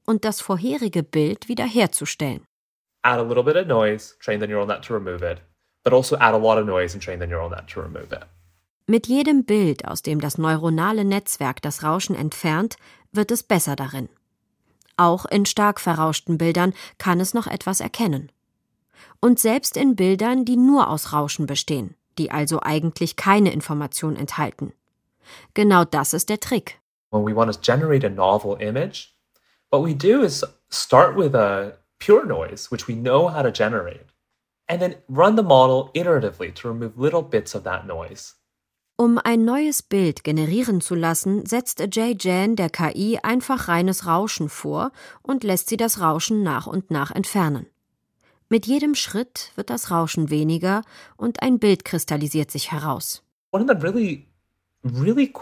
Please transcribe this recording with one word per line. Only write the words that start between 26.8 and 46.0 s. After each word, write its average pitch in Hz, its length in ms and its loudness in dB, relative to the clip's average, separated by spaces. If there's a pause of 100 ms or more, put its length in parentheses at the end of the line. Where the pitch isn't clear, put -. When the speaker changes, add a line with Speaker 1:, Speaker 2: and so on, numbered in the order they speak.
Speaker 2:
When 107 140 0
we 107 100 -2
want 110 180 2
to - 80 -10
generate 135 460 2
a - 20 0
novel 98 520 2
image, 127 480 -6 (600)
what 143 160 2
we 165 80 -2
do 190 280 4
is 175 220 0 (280)
start 170 460 4
with 151 180 2
a 101 380 2 (260)
pure 233 260 6
noise, 85 460 -6
which - 160 -8
we 117 80 -6
know 135 380 2
how 151 80 -4
to 127 100 0
generate, 107 540 -4 (640)
and 175 120 -4
then 180 160 -2 (140)
run 175 260 4
the 220 80 4
model 131 500 6
iteratively 117 600 0
to - 160 -10
remove 113 260 -8
little 156 260 0
bits - 320 -4
of 98 100 -8
that 92 220 -6
noise. 82 500 -14 (600)
Speaker 1:
Um 233 240 4
ein 226 220 2
neues 285 400 0
Bild 185 400 0
generieren 175 560 0
zu 180 160 -4
lassen, 170 500 -2
setzt 240 360 -4
Ajay 226 360 -2
Jain 185 380 0
der 180 140 -2
K 160 260 -2
I 214 260 -2
einfach 254 460 -2
reines 180 400 0
Rauschen 175 400 -2
vor 151 460 -6 (280)
und 254 220 -4
lässt 185 240 -2
sie 226 80 -4
das 220 240 -2
Rauschen 175 440 0